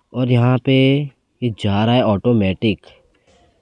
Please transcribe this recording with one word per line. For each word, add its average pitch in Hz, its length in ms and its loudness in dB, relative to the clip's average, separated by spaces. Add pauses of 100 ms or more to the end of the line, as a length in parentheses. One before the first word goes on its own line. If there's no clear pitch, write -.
(140)
और 123 180 -4
यहाँ 123 340 2
पे 135 100 2 (680)
ये 123 60 -2
जा 104 360 -2
रहा 117 100 2
है 123 80 2
ऑटोमेटिक। 104 760 0 (840)